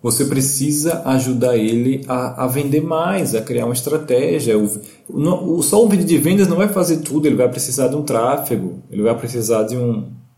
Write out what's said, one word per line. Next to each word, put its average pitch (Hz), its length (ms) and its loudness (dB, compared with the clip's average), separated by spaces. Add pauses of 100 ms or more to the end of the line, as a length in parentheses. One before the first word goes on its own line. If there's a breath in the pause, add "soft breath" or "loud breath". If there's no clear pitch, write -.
Você 123 240 0
precisa 147 800 0
ajudar 127 500 2
ele 120 520 0
a, 127 380 -4
a - 20 -2
vender 143 340 0
mais, 165 540 -2
a - 80 -2
criar 120 220 -2
uma 120 100 -2
estratégia. 139 840 0
O, 107 100 2 (400 loud breath)
no, 170 500 0
o, 170 40 0
só 220 240 4
um - 20 2
vídeo 196 180 2
de 165 120 4
vendas 180 300 4
não 165 100 0
vai 202 120 2
fazer 170 320 0
tudo. 151 260 0
Ele 131 80 4
vai 123 120 4
precisar 131 420 -2
de 139 60 -2
um 147 60 -2
tráfego, 113 880 -2
ele 104 140 -4
vai 113 120 2
precisar 117 500 -2
de 123 120 -4
um 117 340 -2 (260)